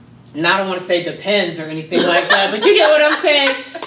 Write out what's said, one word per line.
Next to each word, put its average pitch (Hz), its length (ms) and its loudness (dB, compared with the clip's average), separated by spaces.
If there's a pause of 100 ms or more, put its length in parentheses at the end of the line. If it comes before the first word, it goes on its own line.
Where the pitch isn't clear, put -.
(340)
and 156 120 -4
I 190 120 2
don't 190 100 -4
wanna 180 120 -6
say 180 220 -2
depends 185 560 -2
or 156 60 -10
anything 156 380 -4
like 175 260 0
that, 196 220 2
but 214 140 -4
you 392 100 6
get 311 160 4
what 302 120 4
I'm 311 200 0
saying. 277 420 0 (220)